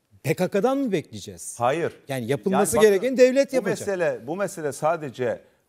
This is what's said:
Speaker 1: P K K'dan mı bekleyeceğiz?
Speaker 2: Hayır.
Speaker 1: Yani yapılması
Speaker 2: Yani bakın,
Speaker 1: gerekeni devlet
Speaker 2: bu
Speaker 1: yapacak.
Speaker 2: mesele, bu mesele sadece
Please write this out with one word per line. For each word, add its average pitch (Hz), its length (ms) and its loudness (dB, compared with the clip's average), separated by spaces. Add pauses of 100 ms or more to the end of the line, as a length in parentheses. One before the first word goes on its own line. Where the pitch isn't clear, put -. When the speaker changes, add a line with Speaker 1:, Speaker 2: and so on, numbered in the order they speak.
(240)
Speaker 1:
P 151 100 -2
K 180 140 -2
K'dan 233 300 0
mı 269 140 -2
bekleyeceğiz? 104 680 -8
Speaker 2:
Hayır. 135 340 0 (140)
Speaker 1:
Yani 131 180 -4
yapılması 185 500 0
Speaker 2:
Yani 226 80 6
bakın, 214 80 8
Speaker 1:
gerekeni 220 260 0
devlet 254 340 6
Speaker 2:
bu 269 40 -2
Speaker 1:
yapacak. 220 240 0
Speaker 2:
mesele, 160 480 -2
bu 160 80 -6
mesele 165 360 -4
sadece 127 720 -2 (280)